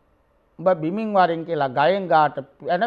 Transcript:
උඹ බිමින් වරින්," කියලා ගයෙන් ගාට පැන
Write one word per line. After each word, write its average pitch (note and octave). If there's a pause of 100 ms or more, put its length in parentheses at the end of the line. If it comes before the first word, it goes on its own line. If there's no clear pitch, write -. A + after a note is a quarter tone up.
(580)
උඹ E3
බිමින් F#3
වරින්," E3+
කියලා D3+
ගයෙන් E3
ගාට D#3 (200)
පැන F3